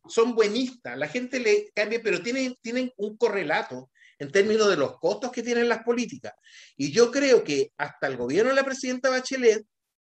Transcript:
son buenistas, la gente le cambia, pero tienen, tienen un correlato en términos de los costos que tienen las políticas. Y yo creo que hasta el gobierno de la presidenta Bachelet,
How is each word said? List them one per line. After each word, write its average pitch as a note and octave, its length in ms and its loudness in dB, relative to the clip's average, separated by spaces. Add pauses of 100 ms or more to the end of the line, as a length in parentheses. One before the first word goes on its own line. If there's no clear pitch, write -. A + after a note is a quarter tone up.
son A#3 260 2
buenistas, G#3+ 640 -2
la D3 100 -4
gente B3 320 -6
le G#3 340 2
cambia, A3 280 -2
pero F#3 200 0
tienen, B3+ 380 -4
tienen B3 380 -4
un G#3+ 180 -6
correlato E3+ 760 -2 (280)
en C#3 140 -10
términos G#3+ 360 4
de F#3 80 4
los C3+ 220 -2
costos G#3 320 -2
que A#3+ 120 -6
tienen A#3+ 260 0
las A#3 160 -2
políticas. A#3 500 -4 (420)
Y C#3 140 -4
yo A#3 200 4
creo C4+ 340 4
que C#3 320 -2
hasta C#3+ 320 -6
el C3 80 -4
gobierno D3+ 340 0
de C4+ 60 2
la C4+ 80 2
presidenta C4 460 -4
Bachelet, B3+ 540 0 (440)